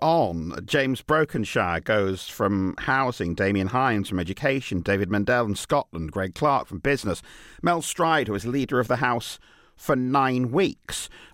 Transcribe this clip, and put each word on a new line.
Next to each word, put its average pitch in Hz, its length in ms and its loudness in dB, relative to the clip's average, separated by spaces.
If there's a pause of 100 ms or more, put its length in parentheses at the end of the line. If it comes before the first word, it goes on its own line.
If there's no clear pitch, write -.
on. 90 640 0
James 135 340 0
Brokenshire 113 800 0
goes 98 480 0
from 98 480 0
housing, 127 580 0
Damien 98 340 2
Hinds 117 420 0
from 90 100 -2
education, 98 640 -2
David 98 260 0
Mendell 110 380 2
in 101 100 -2
Scotland, 82 560 -4
Greg 95 220 -4
Clark 143 320 0
from - 140 -10
business, 131 420 -2 (400)
Mel 170 180 2
Stride, 156 460 0
who 107 80 -2
was 101 100 -4
leader 123 360 0
of 113 80 0
the 123 80 2
House 123 420 -2 (400)
for - 160 0
nine 127 560 2
weeks. - 600 -2 (240)